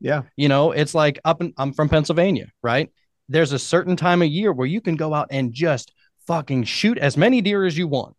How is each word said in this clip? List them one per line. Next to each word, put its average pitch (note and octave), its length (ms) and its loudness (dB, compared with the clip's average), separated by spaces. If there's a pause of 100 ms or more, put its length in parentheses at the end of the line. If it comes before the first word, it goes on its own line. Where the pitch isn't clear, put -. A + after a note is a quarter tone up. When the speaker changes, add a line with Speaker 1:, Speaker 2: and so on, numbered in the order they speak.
Speaker 1:
Yeah. C#3+ 220 -2 (140)
Speaker 2:
You C#3+ 120 2
know, C#3 220 4
it's D3 240 -2
like D3+ 300 2
up D#3+ 160 0
in, F3 160 -6
I'm C3+ 160 -4
from D3+ 160 0
Pennsylvania, D#3+ 580 0 (160)
right? A#2+ 260 0 (400)
There's D3 240 2
a C3+ 60 -2
certain F3+ 380 0
time F3 260 2
of E3 60 4
year F#3 240 0
where B2+ 160 -2
you F#3+ 120 -4
can E3+ 140 -2
go D#3 180 -4
out D3 180 -2
and C3+ 220 -4
just C#3 380 -2 (380)
fucking C#3+ 360 -2
shoot A3 340 0
as C#3 180 0
many A#3+ 240 4
deer G3+ 240 0
as E3+ 120 -2
you F3 120 -2
want C3 300 -4